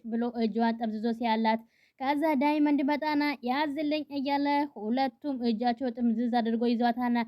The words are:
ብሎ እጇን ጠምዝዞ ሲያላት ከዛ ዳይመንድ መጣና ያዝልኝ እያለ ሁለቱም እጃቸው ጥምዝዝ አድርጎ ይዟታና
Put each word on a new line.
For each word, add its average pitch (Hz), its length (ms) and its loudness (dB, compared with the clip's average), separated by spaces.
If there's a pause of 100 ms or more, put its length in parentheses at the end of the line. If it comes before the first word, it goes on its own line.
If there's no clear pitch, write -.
ብሎ 233 180 -4 (140)
እጇን 226 400 0
ጠምዝዞ 220 360 -4
ሲያላት 226 480 0 (400)
ከዛ 285 220 0 (120)
ዳይመንድ 294 480 4
መጣና 294 400 0 (200)
ያዝልኝ 294 680 -2
እያለ 285 360 0 (260)
ሁለቱም 262 720 -2
እጃቸው 240 460 0
ጥምዝዝ 240 440 0
አድርጎ 226 300 0
ይዟታና 240 640 0